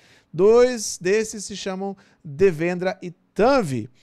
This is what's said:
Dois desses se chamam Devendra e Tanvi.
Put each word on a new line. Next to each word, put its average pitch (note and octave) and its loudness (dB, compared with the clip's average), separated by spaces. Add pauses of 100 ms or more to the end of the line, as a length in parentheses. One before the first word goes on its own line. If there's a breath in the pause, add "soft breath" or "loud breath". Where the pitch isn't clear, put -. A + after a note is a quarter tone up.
(320 soft breath)
Dois A3+ 4
desses G#3 -2
se G3+ -12
chamam F#3+ -8 (280 soft breath)
Devendra F3 0
e F3+ -12
Tanvi. F3 -2 (120)